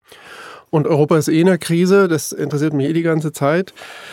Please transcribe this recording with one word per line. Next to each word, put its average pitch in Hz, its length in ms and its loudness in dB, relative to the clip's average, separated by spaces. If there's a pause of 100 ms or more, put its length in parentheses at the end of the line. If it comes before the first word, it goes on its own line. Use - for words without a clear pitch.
(680)
Und 151 160 0
Europa 156 320 2
ist 147 100 0
eh 160 140 2
in 180 60 4
der 185 100 4
Krise, 185 500 2
das 160 240 -2
interessiert 151 420 -4
mich 139 120 0
eh 160 80 -2
die 165 80 -2
ganze 160 300 -2
Zeit, 160 420 -2 (400)